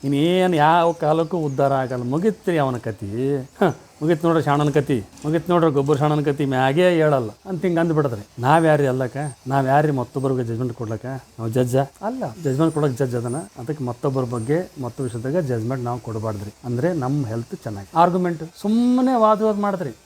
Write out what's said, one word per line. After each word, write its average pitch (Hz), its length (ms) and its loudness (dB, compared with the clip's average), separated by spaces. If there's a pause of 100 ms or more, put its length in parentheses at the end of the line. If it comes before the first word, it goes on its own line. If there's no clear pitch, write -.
ಇನ್ನೇನು 170 520 2
ಯಾವ 165 360 4
ಕಾಲಕ್ಕೂ 160 460 0
ಉದ್ಧಾರ 139 340 0
ಆಗಲ್ಲ, 127 320 -2
ಮುಗಿತ್ರಿ 165 540 0
ಅವನ 131 180 0
ಕತಿ, 113 600 -4
ಹ, 131 260 -4 (400)
ಮುಗಿತು 165 240 0
ನೋಡ್ರಿ 165 180 2
ಶಾಣನ 143 260 2
ಕತಿ, 135 360 0 (180)
ಮುಗಿತು 160 280 0
ನೋಡ್ರಿ 165 180 4
ಗೊಬ್ಬರ 139 260 2
ಶಾಣನ 151 260 2
ಕತಿ, 147 220 0
ಮ್ಯಾಗೇ 135 460 2
ಹೇಳಲ್ಲ" 151 400 2 (160)
ಅಂತ 185 180 -6
ಹಿಂಗೆ 170 160 2
ಅಂದ್ಬಿಡದ್ರಿ. 143 640 -2
ನಾವ್ 160 240 4
ಯಾರ್ರಿ 147 200 4
ಅಲ್ಲಕ್ಕ? 127 300 -2 (300)
ನಾವ್ 135 200 0
ಯಾರ್ರಿ 147 260 4
ಮತ್ತೊಬ್ಬರಿಗೆ 131 520 -2
ಜಜ್ಮೆಂಟ್ 117 280 -4
ಕೊಡ್ಲಕ್ಕ? 113 340 -8
ನಾವು 127 420 -10
ಜಡ್ಜ 123 280 0
ಅಲ್ಲ. 202 480 -4 (200)
ಜಜ್ಮೆಂಟ್ 156 300 0
ಕೊಡೋಕೆ 147 180 0
ಜಡ್ಜ್ 123 220 -2
ಅದನ್ನ. 120 220 -4
ಅದಕ್ಕೆ 151 480 -10
ಮತ್ತೊಬ್ಬರ 131 400 -2
ಬಗ್ಗೆ, 123 360 -2 (220)
ಮತ್ತೊಬ್ಬರ 123 200 -8
ವಿಷಯದಾಗ 127 400 -4
ಜಜ್ಮೆಂಟ್ 127 420 -4
ನಾವು 120 140 -4
ಕೊಡಬಾರ್ದ್ರಿ. 107 560 -8 (100)
ಅಂದ್ರೆ 123 280 -2
ನಮ್ಮ 139 340 -2
ಹೆಲ್ತ್ 117 360 -8
ಚೆನ್ನಾಗಿ. 98 340 -10
ಆರ್ಗ್ಯುಮೆಂಟ್, 175 460 2 (140)
ಸುಮ್ಮನೆ 247 640 2
ವಾದ 214 180 4
ವಿವಾದ 214 220 0
ಮಾಡಿದ್ರಿ 185 460 -4